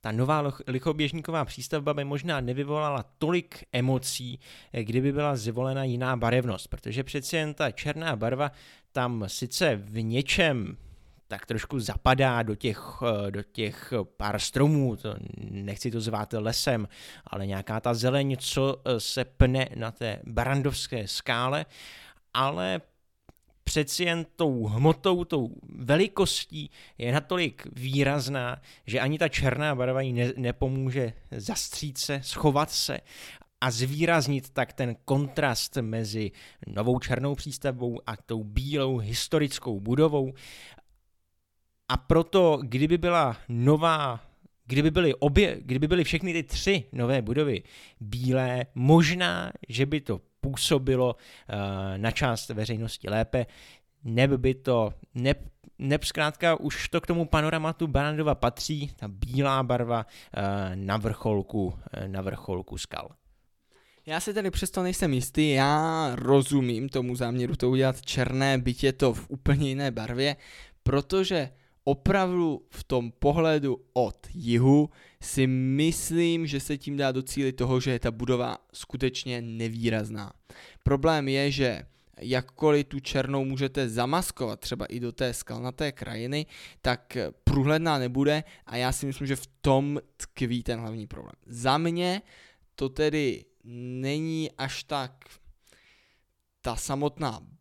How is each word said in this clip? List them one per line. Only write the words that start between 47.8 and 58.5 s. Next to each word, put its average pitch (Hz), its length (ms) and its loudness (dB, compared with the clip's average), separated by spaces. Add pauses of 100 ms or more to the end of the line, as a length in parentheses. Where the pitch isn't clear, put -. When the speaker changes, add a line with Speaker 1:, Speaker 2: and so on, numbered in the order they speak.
Speaker 1:
bílé, 127 760 0
možná, 170 800 6 (160)
že 123 180 0
by 147 140 -2
to 104 200 -4 (220)
působilo, 131 760 2
eh, 98 840 -6
na 113 120 0
část 117 380 -2
veřejnosti 110 600 -6
lépe, 113 360 0 (580)
neb 123 260 2
by 131 240 2
to, 117 400 0 (200)
neb, 127 240 2 (400)
neb 139 260 0
zkrátka 156 560 0
už - 280 -4
to 170 120 0
k - 60 -18
tomu 170 180 2
panoramatu 160 600 0
Barandova 151 480 0
patří, 139 600 -2